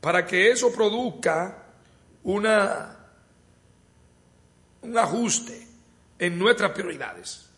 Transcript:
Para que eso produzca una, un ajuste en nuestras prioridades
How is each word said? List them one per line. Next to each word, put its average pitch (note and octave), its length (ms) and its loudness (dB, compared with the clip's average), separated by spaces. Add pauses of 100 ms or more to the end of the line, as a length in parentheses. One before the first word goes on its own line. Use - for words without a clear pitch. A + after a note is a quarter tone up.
Para F3 260 2
que F#3+ 240 4
eso B3 200 4
produzca G#3 920 -2 (600)
una, G#3 760 0 (1800)
un A#3 160 -2
ajuste - 680 -2 (520)
en F3 200 -2
nuestras G#3+ 340 2
prioridades C#3 840 -12